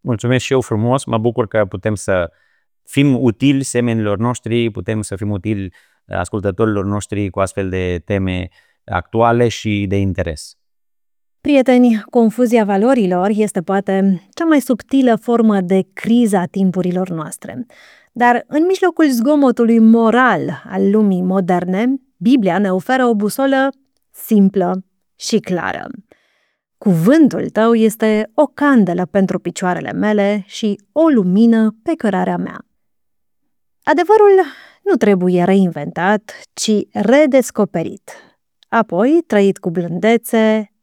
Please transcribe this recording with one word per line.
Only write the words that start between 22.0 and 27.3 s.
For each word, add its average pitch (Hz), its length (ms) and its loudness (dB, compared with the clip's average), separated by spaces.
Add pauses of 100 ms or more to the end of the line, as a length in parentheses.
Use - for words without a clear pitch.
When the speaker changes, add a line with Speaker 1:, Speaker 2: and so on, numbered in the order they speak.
Speaker 2:
Biblia 190 420 0
ne 196 140 0
oferă 254 320 -2
o 240 100 2
busolă 269 540 0 (420)
simplă 190 760 0 (320)
și - 220 -2
clară. - 480 -6 (920)
"Cuvântul 214 680 2